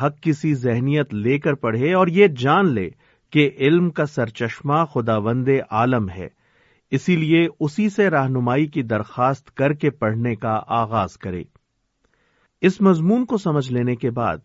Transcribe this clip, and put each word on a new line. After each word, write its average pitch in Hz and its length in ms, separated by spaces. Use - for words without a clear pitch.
حق 147 180
کسی 151 340
ذہنیت 127 600
لے 120 240
کر 147 160
پڑھے 123 400
اور 185 120
یہ 190 200
جان 147 480
لے 90 160
کہ 147 280
علم 165 320
کا 147 160
سرچشمہ 139 800
خداوند 117 540
عالم 113 400
ہے، 87 180
اسی 170 260
لیے 160 320
اسی 180 280
سے 196 220
رہنمائی 131 560
کی 139 160
درخواست 117 720
کر 139 180
کے 147 180
پڑھنے 113 460
کا 110 300
آغاز 110 500
کرے۔ 90 260
اس 185 200
مضمون 190 440
کو 233 120
سمجھ 147 360
لینے 123 240
کے 123 140
بعد 113 340